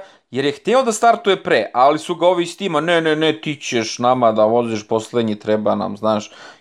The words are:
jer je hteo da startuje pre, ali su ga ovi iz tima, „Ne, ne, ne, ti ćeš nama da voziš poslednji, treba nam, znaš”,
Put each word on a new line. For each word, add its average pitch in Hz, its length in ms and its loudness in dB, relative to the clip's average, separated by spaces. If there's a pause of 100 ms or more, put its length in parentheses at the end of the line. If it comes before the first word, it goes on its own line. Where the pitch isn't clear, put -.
(300)
jer 127 140 -4
je 143 80 0
hteo 233 300 0
da 233 100 -2
startuje 220 500 0
pre, 127 320 0
ali 143 240 4
su 175 160 -8
ga 160 120 0
ovi 175 160 2
iz 170 140 -10
tima, 175 240 -2
„Ne, 170 200 2
ne, 160 160 0
ne, 156 240 0
ti 147 160 -6
ćeš 117 420 -4
nama 123 340 2
da 107 120 2
voziš 110 440 0
poslednji, 110 500 -2
treba 107 360 -2
nam, 101 220 -6
znaš”, 107 340 -2 (300)